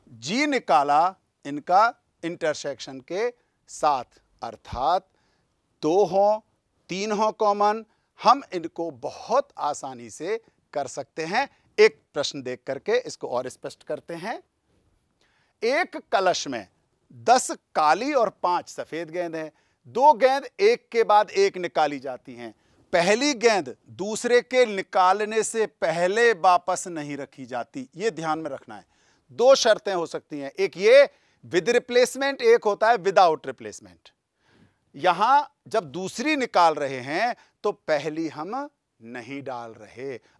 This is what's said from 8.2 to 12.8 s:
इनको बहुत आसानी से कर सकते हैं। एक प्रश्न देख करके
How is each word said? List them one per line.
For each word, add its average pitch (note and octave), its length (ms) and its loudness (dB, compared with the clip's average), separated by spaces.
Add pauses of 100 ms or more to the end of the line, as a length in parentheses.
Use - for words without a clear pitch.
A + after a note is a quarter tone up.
इनको E3 400 -8
बहुत C#3 560 -4 (100)
आसानी C3 500 -8
से G3 300 -8 (340)
कर C#3+ 140 -4
सकते D3+ 380 -10
हैं। A3+ 220 -4 (300)
एक G#3+ 220 6 (140)
प्रश्न C#3+ 280 -6
देख B2 260 -8
करके C#3+ 320 -4